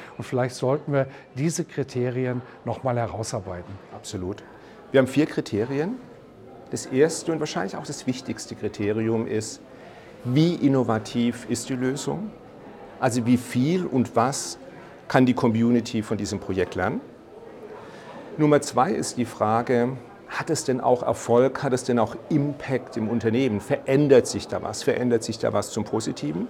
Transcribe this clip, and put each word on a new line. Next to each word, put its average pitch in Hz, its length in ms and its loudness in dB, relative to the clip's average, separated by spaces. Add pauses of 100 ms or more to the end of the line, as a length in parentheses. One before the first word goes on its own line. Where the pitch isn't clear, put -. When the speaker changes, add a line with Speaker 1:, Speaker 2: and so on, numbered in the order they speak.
(180)
Speaker 1:
und - 80 -10
vielleicht 127 300 0
sollten 143 360 0
wir 135 160 2 (280)
diese 156 280 0
Kriterien 127 760 -2 (240)
noch 117 180 -4
mal 123 140 0
herausarbeiten. 95 760 -6 (220)
Speaker 2:
Absolut. 101 480 -8 (480)
Wir 131 80 6
haben 131 80 6
vier 143 180 2
Kriterien. 139 680 -2 (760)
Das - 160 -8
erste 156 440 2
und 160 80 0
wahrscheinlich 175 380 -6
auch 156 80 -10
das - 200 -10
wichtigste - 500 -6
Kriterium 110 720 0
ist, - 340 -4 (640)
wie 156 300 4
innovativ 120 960 2
ist 120 200 -4
die 135 60 -2
Lösung? 143 560 -4 (680)
Also 120 280 2
wie 123 100 6
viel 151 480 0
und 123 300 0
was 123 420 0 (500)
kann 131 200 6
die 123 80 4
Community 117 680 2
von 104 160 -2
diesem 101 220 -4
Projekt 92 340 -2
lernen? 107 260 0 (1400)
Nummer 147 220 6
zwei 139 320 2
ist - 260 -2
die 123 80 0
Frage, 117 640 2 (380)
hat - 220 -6
es 156 140 0
denn 131 180 0
auch 123 220 4
Erfolg, 120 580 2
hat 131 120 0
es 123 100 0
denn 120 160 2
auch 110 160 2 (140)
Impact 143 680 -2
im 110 100 0
Unternehmen? 113 540 2
Verändert 135 640 6
sich - 220 -4
da 92 160 -6
was? 101 180 -6
Verändert 120 420 2
sich 110 140 -6
da 110 160 0
was 104 160 0
zum 110 140 -2
Positiven? 147 680 -4